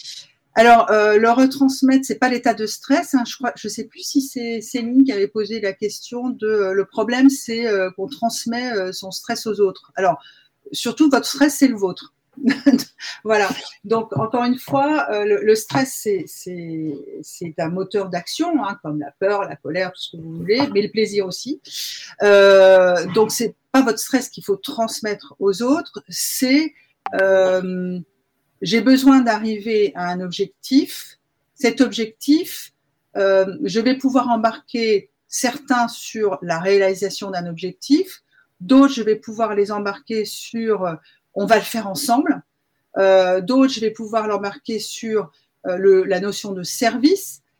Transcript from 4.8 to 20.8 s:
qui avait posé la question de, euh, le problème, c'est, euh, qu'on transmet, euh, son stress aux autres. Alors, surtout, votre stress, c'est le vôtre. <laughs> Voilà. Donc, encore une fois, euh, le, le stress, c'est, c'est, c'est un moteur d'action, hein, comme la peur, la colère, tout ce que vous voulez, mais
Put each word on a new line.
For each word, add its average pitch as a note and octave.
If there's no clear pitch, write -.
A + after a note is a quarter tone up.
qui C4
avait G3+
posé G#3+
la G3
question A#3+
de, G#3+
euh, G3+
le G3
problème, A#3+
c'est, A#3
euh, G3
qu'on F#3+
transmet, A#3
euh, F#3
son F#3+
stress A3+
aux G#3
autres. F#3+
Alors, F#3+
surtout, C#4
votre A#3+
stress, C#4+
c'est C4+
le A3+
vôtre. F#3+
<laughs> D4
Voilà. G#3
Donc, A3+
encore A#3
une B3
fois, C#4+
euh, G#3
le, G#3
le G#3+
stress, C4
c'est, F#3+
c'est, E3
c'est D#3+
un E3+
moteur F#3+
d'action, B3
hein, G3+
comme D3+
la -
peur, G3+
la D#3
colère, F3+
tout -
ce -
que E3
vous D#3+
voulez, G#3+
mais G3+